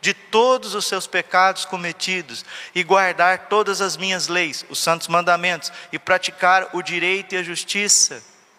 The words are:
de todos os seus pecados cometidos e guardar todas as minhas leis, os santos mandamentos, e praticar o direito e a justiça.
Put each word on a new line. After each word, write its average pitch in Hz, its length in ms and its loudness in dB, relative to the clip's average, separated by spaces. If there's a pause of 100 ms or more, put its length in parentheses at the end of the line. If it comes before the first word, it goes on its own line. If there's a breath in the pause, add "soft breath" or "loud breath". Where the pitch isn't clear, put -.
de 190 120 -2
todos 220 600 2
os 202 120 -4
seus 190 200 -4
pecados 185 580 2
cometidos 175 800 -6 (300 loud breath)
e 180 80 0
guardar 180 640 2
todas 196 320 0
as 185 160 -2
minhas 180 320 -4
leis, 170 400 -2
os - 100 -6
santos 165 300 0
mandamentos, 175 640 2 (180 loud breath)
e 156 80 -8
praticar 185 760 2
o 175 80 -4
direito 180 520 -2
e 185 40 -2
a 180 40 -2
justiça. 175 800 0 (360)